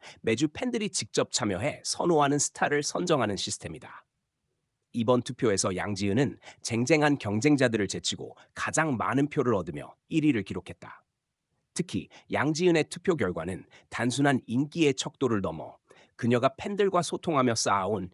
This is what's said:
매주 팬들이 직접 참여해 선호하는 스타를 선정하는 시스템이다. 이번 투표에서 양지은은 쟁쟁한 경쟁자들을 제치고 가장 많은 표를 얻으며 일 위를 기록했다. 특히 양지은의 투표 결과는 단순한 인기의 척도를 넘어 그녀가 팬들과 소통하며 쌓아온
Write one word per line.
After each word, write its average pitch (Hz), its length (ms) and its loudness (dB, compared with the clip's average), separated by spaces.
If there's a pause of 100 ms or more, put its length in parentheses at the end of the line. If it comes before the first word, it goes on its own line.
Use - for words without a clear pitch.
(200)
매주 113 260 2
팬들이 233 440 -4
직접 - 420 -2
참여해 107 520 -2
선호하는 147 540 2
스타를 - 460 -2
선정하는 143 520 0
시스템이다. - 680 -10 (880)
이번 123 300 2
투표에서 107 520 0
양지은은 101 640 0 (240)
쟁쟁한 143 560 2
경쟁자들을 113 720 2
제치고 - 480 -8 (180)
가장 156 420 -2
많은 117 320 0
표를 123 280 0
얻으며 85 380 -8 (140)
일 160 160 0
위를 117 200 2
기록했다. - 600 -12 (680)
특히 107 340 -4 (240)
양지은의 156 580 2
투표 175 260 -2
결과는 87 500 -4 (240)
단순한 127 560 2
인기의 143 480 2
척도를 120 460 -2
넘어 80 360 -6 (380)
그녀가 120 420 2
팬들과 196 460 0
소통하며 131 540 0
쌓아온 98 580 0